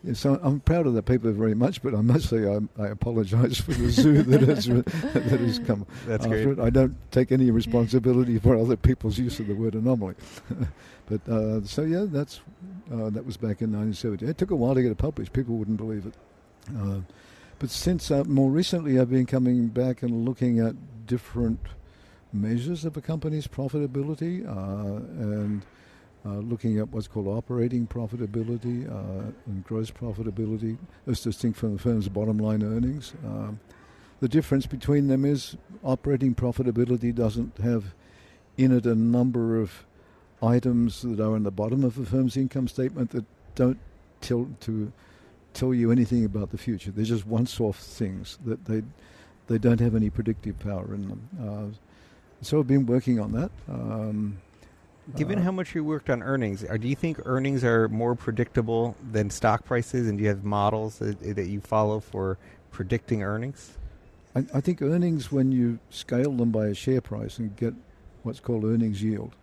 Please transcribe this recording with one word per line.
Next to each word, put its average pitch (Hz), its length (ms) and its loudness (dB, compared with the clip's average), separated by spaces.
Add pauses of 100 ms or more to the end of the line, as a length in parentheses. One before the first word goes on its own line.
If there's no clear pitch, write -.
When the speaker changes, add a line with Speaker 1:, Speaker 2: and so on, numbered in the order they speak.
Speaker 1:
Yeah, 160 100 -4
so 139 300 2
I'm 143 160 2
proud 165 260 4
of 127 80 4
that 110 100 2
paper 117 280 2
very 107 240 2
much, 127 260 0
but 123 140 -2
I 104 60 2
must 120 280 4
say 113 180 2
I, 104 120 2 (220)
I 104 80 -2
apologize 113 680 0
for - 140 -2
the 120 160 0
zoo 139 320 8
that 123 200 8
has, 127 240 4
<laughs> 123 480 0
that 120 260 2
has 117 180 0
come 98 300 -2 (180)
Speaker 2:
That's 113 180 -2
Speaker 1:
after 110 200 2
Speaker 2:
great. 139 160 2
Speaker 1:
it. - 20 0
I 117 80 4
don't 131 260 4 (160)
take 127 200 4
any 131 180 6
responsibility 117 880 4
for 117 180 6
other 113 220 2
people's 117 400 2
use 123 220 -2
of 107 80 -4
the 101 80 -2
word 110 180 0
anomaly. 110 400 0 (360)
<laughs> 123 180 -4 (420)
But, 107 180 -4
uh, 110 360 0
so - 180 -4
yeah, 165 260 0
that's, 147 340 -4 (520)
uh, 110 160 -2
that 110 160 -4
was 113 120 -8
back 110 240 -4
in 110 100 -2
nineteen 104 220 0
seventy. 104 320 -4
It 156 120 -2
took 190 140 0
a 180 40 2
while 131 200 2
to 131 60 4
get 120 100 2
it 104 60 -4
published. 110 360 -4
People 120 220 -2
wouldn't 107 220 -2
believe 107 280 -6
it. 113 80 -12 (640)
Uh, 98 220 -2 (600)
but 135 100 -4
since, - 420 0
uh, 139 140 2
more 135 260 4
recently, 151 480 2
I've 123 100 4
been 127 160 4
coming 123 420 2
back 123 360 0
and 117 220 0
looking 123 340 2
at 113 160 2 (320)
different 117 520 -2 (720)
measures 120 500 -2
of 156 140 -4
a 143 40 -8
company's 156 460 -4
profitability, 147 1000 -4
uh, 101 520 -6 (260)
and, 104 420 -2 (600)
uh, 104 40 -6 (100)
looking 113 380 -2
at 107 120 -2
what's 107 180 -6
called 101 200 -4
operating 120 600 -2
profitability, 117 1040 -4
uh, 95 400 -8 (140)
and 95 180 -6
gross 110 280 -4
profitability, 110 840 -4 (280)
as 127 160 -2
distinct 113 360 -2
from 107 160 -2
the 98 60 -4
firm's 110 300 0
bottom 107 280 0
line 107 260 2
earnings. 123 500 -2 (100)
Um, 107 360 -8 (600)
the 131 80 0
difference 139 380 2
between 139 420 0
them 135 160 2
is 143 320 0 (300)
operating 131 500 0
profitability 120 800 0
doesn't 117 440 -2
have 107 340 0 (640)
in 131 160 6
it 120 120 4
a 120 100 4
number 117 600 2
of 104 280 -4 (560)
items 120 600 4
that 117 180 -2
are 110 160 2
in 107 80 0
the 101 80 0
bottom 113 320 0
of 117 120 2
the 127 100 -6
firm's 127 320 2
income 131 300 0
statement 127 440 -2
that 117 140 -4 (300)
don't 127 240 2 (420)
tell, 123 260 -2 (120)
to 107 320 -4 (600)
tell 127 200 0
you 117 180 4
anything 120 340 4
about 98 260 -4
the 110 60 -8
future. 101 340 -6
They're 104 140 -2
just 110 200 -2
once-off 113 540 0
things 95 680 -8
that 113 200 -6
they, 110 180 -2 (640)
they 117 100 2
don't 117 220 4
have 117 160 4
any 107 140 2
predictive 110 500 -4
power 101 340 -6
in 101 140 -8
them. 104 220 -12 (120)
Uh, 104 340 -8 (680)
so 147 180 0
I've 131 80 0
been 139 180 4
working 123 340 2
on 107 120 -4
that. 131 200 -2 (160)
Um, 107 720 -6 (760)
Speaker 2:
Given 180 240 -2
Speaker 1:
uh, - 20 0
Speaker 2:
how 175 100 0
much 185 220 -6
you 160 100 -2
worked 151 260 -4
on 120 120 0
earnings, 107 420 -2
are, 110 140 -4
do 113 100 -4
you 139 80 0
think 160 300 -4
earnings 131 380 0
are 113 260 4
more 117 240 0
predictable 117 840 -2 (160)
than 107 200 0
stock 110 340 2
prices, 120 420 0
and 101 120 0
do 107 40 0
you 104 60 4
have 98 140 -2
models 107 560 0
that, 107 200 -4 (160)
that 95 120 -4
you 101 140 -6
follow 107 380 2
for 95 380 -4 (320)
predicting 104 540 -4
earnings? 110 520 -8 (600)
Speaker 1:
I, 131 180 0
I 139 80 0
think 170 220 -2
earnings, 165 480 0
when 131 200 4
you 120 280 2 (100)
scale 131 420 -2
them 120 200 2
by 107 160 0
a 101 80 -2
share 131 260 0
price 107 380 -10
and 104 160 -6
get 117 180 -2 (480)
what's 113 180 -8
called 110 260 -2
earnings 110 360 2
yield 107 420 -2